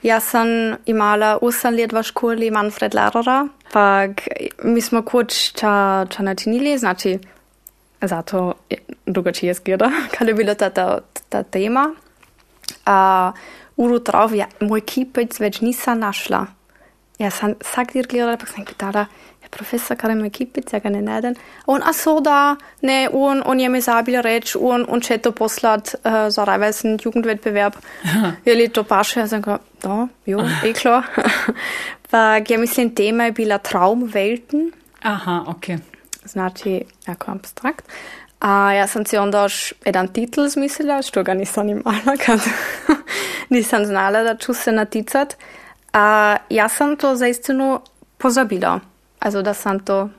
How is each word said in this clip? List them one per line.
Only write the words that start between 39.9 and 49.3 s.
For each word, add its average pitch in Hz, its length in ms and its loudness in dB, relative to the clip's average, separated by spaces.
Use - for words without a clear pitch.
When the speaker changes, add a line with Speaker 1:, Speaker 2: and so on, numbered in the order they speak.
Speaker 1:
titl 233 380 -2
zmislila, 285 560 -2
što 196 200 -2
ga 190 120 0
nisam 202 340 -2
imala, 220 500 0
<laughs> - 80 -4
kad 226 140 4
nisam 226 360 2
znala 202 380 2
da 226 140 0
ću 240 180 -6
se 233 180 -2
naticat. 220 640 -2
A 208 440 6
ja 220 200 2
sam 294 280 0
to 269 200 0
zaistinu 262 640 0
pozabila. 202 640 0
Also, 202 240 -2